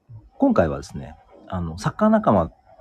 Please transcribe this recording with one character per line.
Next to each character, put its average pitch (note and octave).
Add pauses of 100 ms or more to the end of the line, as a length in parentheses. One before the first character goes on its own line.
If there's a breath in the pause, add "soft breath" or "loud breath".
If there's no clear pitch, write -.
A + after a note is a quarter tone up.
(400)
今 C4+
回 F2
は C#2+
で C#2+
す -
ね、 - (300)
あ F2+
の、 E2
サ A#2+
ッ -
カ G#3+
ー -
仲 G#3+
間 F2 (300)